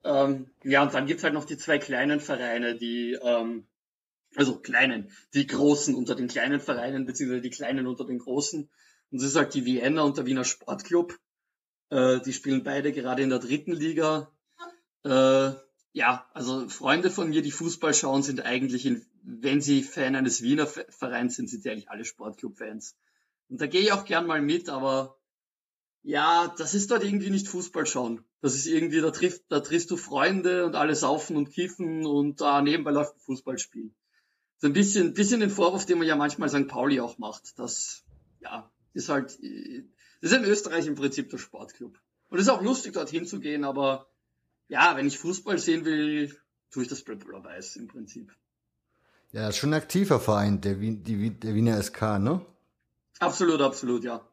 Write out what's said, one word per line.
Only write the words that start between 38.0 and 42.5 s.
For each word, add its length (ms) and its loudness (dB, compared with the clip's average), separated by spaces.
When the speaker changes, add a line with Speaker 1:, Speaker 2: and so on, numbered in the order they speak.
Speaker 1:
ja, 300 -14
ist 160 -8
halt, 300 -4
das 100 0
ist 60 6
in 60 2
Österreich 420 2
im 80 -2
Prinzip 380 -2
der 80 -10
Sportclub. 580 -16
Und 80 -4
es 60 2
ist 60 6
auch 120 4